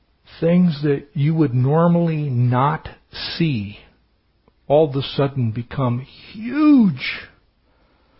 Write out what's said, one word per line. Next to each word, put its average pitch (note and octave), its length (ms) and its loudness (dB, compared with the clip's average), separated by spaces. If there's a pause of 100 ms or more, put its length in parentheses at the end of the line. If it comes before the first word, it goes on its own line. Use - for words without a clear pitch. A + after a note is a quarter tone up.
(380)
Things E3+ 440 2
that D3 320 -2
you D3+ 200 0
would D3 200 0
normally D#3+ 720 0
not B2 640 0 (200)
see A2 680 -6 (880)
all D3 220 4
of C3 40 -10
a C#3 80 -4
sudden C3 480 -2
become A#2+ 500 -4
huge. A#3 1200 0 (1000)